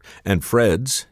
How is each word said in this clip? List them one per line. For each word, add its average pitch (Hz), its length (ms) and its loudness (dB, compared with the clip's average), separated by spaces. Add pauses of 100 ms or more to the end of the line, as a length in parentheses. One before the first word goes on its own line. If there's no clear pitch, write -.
(260)
and 95 180 0
Fred's 120 680 0